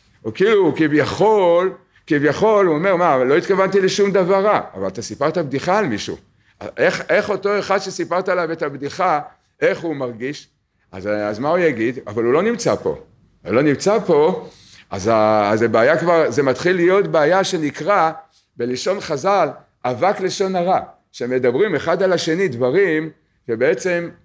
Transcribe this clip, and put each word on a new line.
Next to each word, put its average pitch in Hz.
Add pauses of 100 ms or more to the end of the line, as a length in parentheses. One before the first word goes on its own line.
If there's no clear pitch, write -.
(260)
או 113
כאילו, 190
כביכול, 175 (340)
כביכול, 160
הוא 160
אומר, 180
"מה, 156
לא 135
התכוונתי 190
לשום 190
דבר 190
רע", 196 (120)
אבל 95
אתה 95
סיפרת 143
בדיחה 147
על 214
מישהו. 104 (600)
איך, 170
איך 202
אותו 202
אחד 190
שסיפרת 185
עליו 175
את 165
הבדיחה, 143 (420)
איך 170
הוא 160
מרגיש? 127 (420)
אז, 95
אז 104
מה 139
הוא 175
יגיד? 131
"אבל 113
הוא 120
לא 160
נמצא 214
פה." 95 (480)
הוא 87
לא 120
נמצא 156
פה, 170 (420)
אז 98
ה-, 107
אז 110
זה 117
בעיה 117
כבר, 160
זה 139
מתחיל 135
להיות 180
בעיה 165
שנקרא, 165 (460)
בלשון 127
חז"ל, 165 (380)
אבק 131
לשון 190
הרע, 175 (320)
שמדברים 127
אחד 165
על 185
השני 170
דברים 156 (380)
שבעצם 123 (160)